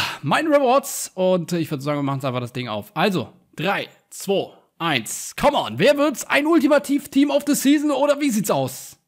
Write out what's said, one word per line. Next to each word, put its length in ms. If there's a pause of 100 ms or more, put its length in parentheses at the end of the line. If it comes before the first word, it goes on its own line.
(220)
meine 280
Rewards 640
und 380
ich 180
würd 120
sagen, 160
wir 60
machen's 200
einfach 160
das 120
Ding 160
auf. 260
Also, 360 (260)
drei, 320 (220)
zwei, 400 (280)
eins, 560
come 220
on. 240
Wer 160
wird's? 280
Ein 220
Ultimativ-Team 840
of 140
the 120
Season 340
oder 300
wie 100
sieht's 220
aus? 560